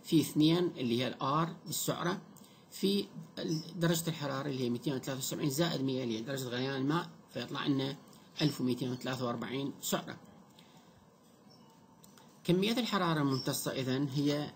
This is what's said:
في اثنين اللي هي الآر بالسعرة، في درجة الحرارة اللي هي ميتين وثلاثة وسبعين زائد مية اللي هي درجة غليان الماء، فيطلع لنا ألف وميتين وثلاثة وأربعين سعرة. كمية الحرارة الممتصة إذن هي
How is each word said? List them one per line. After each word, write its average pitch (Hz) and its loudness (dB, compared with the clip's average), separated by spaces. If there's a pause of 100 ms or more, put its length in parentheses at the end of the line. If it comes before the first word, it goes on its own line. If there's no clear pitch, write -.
في 156 6
اثنين 165 4
اللي 120 2
هي 127 2
الآر 156 0 (100)
بالسعرة، 165 -2 (500)
في 196 0 (680)
درجة 165 2
الحرارة 139 -4
اللي 131 -2
هي 120 2
ميتين 123 -2
وثلاثة 127 -4
وسبعين 139 -2
زائد 151 0
مية 131 0
اللي 113 -2
هي 113 -4
درجة 135 -6
غليان 131 -2
الماء، 156 0 (240)
فيطلع 131 -4
لنا 139 0 (440)
ألف 143 2
وميتين 123 0
وثلاثة 127 -4
وأربعين 120 -4
سعرة. - -4 (2250)
كمية 202 4
الحرارة 180 2
الممتصة 135 0
إذن 131 0
هي 143 0